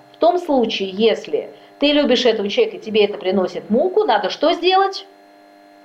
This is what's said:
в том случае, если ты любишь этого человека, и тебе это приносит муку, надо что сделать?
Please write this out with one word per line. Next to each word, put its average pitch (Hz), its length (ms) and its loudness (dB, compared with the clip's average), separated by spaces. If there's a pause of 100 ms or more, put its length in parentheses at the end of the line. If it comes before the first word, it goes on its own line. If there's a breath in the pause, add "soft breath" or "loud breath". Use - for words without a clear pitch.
(140)
в - 40 -20
том 349 200 2
случае, 247 520 -2
если 185 600 -2 (300 loud breath)
ты 285 140 2
любишь 254 320 2
этого 208 240 0
человека, 214 280 -2
и - 20 -14
тебе 208 260 0
это 202 120 -4
приносит 185 520 -2
муку, 285 340 2
надо 214 260 0
что 311 240 0
сделать? 381 540 0 (760)